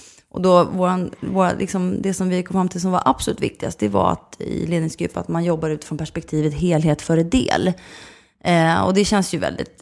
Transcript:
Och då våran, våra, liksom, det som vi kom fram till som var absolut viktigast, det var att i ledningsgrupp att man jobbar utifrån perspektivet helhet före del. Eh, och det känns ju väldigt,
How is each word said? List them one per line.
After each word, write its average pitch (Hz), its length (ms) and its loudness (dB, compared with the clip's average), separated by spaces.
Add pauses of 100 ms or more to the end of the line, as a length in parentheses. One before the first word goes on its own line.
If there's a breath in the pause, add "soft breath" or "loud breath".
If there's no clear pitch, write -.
(340 loud breath)
Och 190 80 -6
då 180 220 6
våran, 185 560 -2
våra, 190 340 0
liksom, 185 480 -2
det 196 120 -2
som 185 160 -2
vi 180 140 0
kom 180 100 -10
fram 185 160 0
till 170 120 -6
som 185 100 0
var 180 140 0
absolut - 360 -2
viktigast, - 380 -6
det - 100 0
var 196 220 2
att - 300 -8
i - 260 -4
ledningsgrupp 160 500 -4
att - 100 -6
man 170 160 -2
jobbar 160 260 -2
utifrån 151 280 -6
perspektivet 151 560 -2
helhet 160 480 2
före 165 220 2
del. 175 500 2 (720 loud breath)
Eh, 165 420 4
och 190 80 2
det 202 120 4
känns 196 280 2
ju 170 40 -2
väldigt, - 440 -6